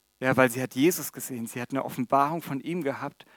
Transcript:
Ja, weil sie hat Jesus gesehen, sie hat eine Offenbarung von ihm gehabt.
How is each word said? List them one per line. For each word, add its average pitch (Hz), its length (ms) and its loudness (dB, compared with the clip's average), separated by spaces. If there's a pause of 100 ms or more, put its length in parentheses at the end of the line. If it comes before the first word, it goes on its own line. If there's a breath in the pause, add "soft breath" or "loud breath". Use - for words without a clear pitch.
(200)
Ja, 131 160 2
weil 127 140 8
sie 123 120 -4
hat 127 120 -6
Jesus 151 380 2
gesehen, 120 340 -8
sie 120 160 -8
hat 123 80 -8
eine 135 160 -4
Offenbarung 139 560 0
von 135 180 -6
ihm 170 240 -4
gehabt. 135 420 -6 (100)